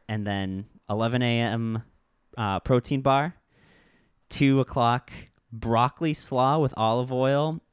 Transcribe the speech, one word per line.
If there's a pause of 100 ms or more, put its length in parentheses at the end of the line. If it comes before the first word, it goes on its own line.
And
then (220)
eleven
A
M, (560)
uh,
protein
bar, (960)
two
o'clock, (400)
broccoli
slaw
with
olive
oil (120)